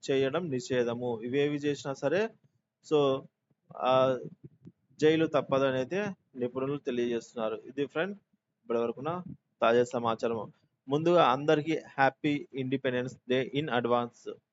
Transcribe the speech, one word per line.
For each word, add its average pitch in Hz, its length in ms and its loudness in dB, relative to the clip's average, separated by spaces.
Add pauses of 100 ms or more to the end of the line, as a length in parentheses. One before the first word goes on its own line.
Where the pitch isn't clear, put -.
(120)
చేయడం 139 380 0
నిషేధము. 123 720 -2
ఇవేవి 143 340 0
చేసినా 143 380 -4
సరే, 170 360 -2 (640)
so, 139 280 4 (560)
ఆ, 131 400 4 (840)
జైలు 160 260 4
తప్పదని 135 480 2
అయితే 185 400 -4 (200)
నిపుణులు 131 420 -4
తెలియజేస్తున్నారు. 120 800 -4
ఇది 131 300 -6
ఫ్రెండ్, 185 320 -4 (440)
ఇప్పటివరకున 120 600 -2 (400)
తాజా 120 220 4
సమాచారం. 117 680 -2 (380)
ముందుగా 160 360 4
అందరికీ 151 520 2
happy 139 880 -2
Independence 127 480 -2 (180)
Day 131 180 0 (100)
in 151 100 -4 (100)
advance. 120 540 -2 (200)